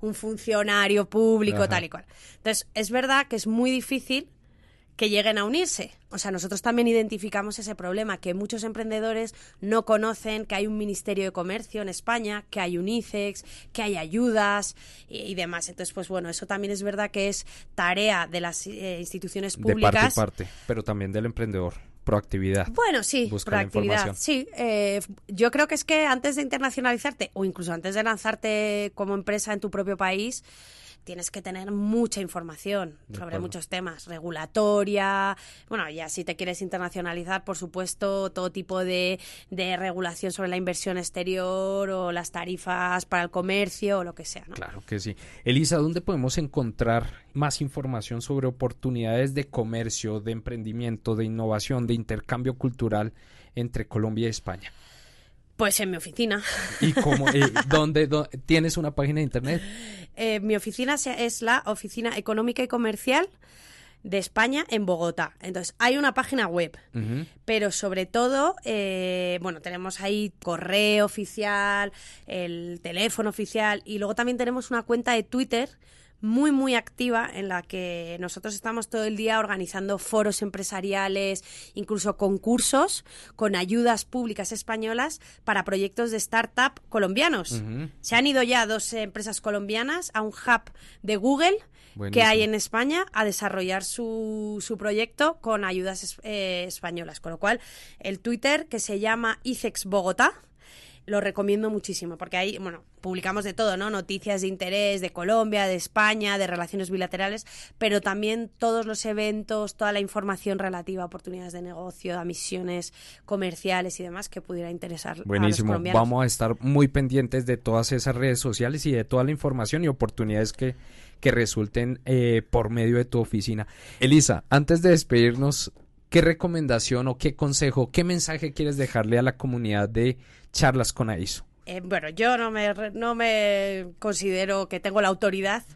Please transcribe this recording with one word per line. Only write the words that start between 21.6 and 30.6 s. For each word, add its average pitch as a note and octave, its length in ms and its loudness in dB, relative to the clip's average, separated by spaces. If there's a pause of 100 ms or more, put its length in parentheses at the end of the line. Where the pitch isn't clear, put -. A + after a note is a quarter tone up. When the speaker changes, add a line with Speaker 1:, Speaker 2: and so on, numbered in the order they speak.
Speaker 2:
Proactividad. G2 680 2
Speaker 1:
Bueno, E4 300 4
sí, A#3+ 280 0
Speaker 2:
Buscar G#3 220 -4
la G#3 60 4 (120)
Speaker 1:
proactividad, G3+ 380 2
Speaker 2:
información. G3 80 -4
Speaker 1:
sí. C#4+ 400 0
Eh, G#3 440 2 (280)
yo G#3+ 220 4
creo D4 180 4
que D#4 80 0
es - 80 -4
que D#4 220 4
antes C4+ 300 2
de D4 60 0
internacionalizarte B3+ 920 -2
o G3 100 -2
incluso F3 280 -4
antes E3+ 220 -4
de G#3+ 80 0
lanzarte G#3+ 920 0
como G3+ 200 -2
empresa G3+ 380 -2
en G3+ 80 -4
tu G#3 100 -4
propio G3 280 -2
país, G3 440 -2 (640)